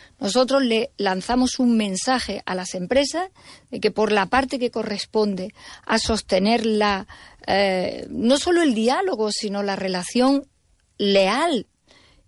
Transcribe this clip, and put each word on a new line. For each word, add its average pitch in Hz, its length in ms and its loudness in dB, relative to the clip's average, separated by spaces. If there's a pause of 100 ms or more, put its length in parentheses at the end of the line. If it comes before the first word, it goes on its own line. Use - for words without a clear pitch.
(200)
Nosotros 254 440 2
le 226 340 0
lanzamos 208 640 0
un 240 180 4
mensaje 208 680 -2
a 185 100 -4
las 185 200 -6
empresas 277 540 0 (400)
de 220 100 -10
que 208 120 0
por 208 200 0
la 202 140 2
parte 262 340 0
que 240 120 -2
corresponde 208 800 -4 (320)
a 220 140 0
sostener 220 640 0
la, 208 420 0 (380)
eh, 190 640 0
no 226 280 2
solo 339 260 2
el 277 100 4
diálogo, 233 580 0
sino 202 320 -6
la 196 120 -2
relación 196 720 0 (500)
leal 202 720 2 (600)